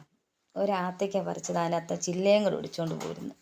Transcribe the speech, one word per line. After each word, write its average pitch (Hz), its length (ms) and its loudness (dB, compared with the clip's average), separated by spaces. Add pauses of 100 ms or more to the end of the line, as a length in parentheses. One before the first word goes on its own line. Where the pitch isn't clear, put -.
(560)
ഒരാത്തയ്ക്ക 190 680 0
പറിച്ചത്, 170 340 -4
അതിനകത്ത് 170 440 0
ചില്ലയും 196 420 4
കൂടെ 185 120 2
ഒടിച്ചോണ്ട് 165 400 -4
പോരുന്നു. 165 460 -8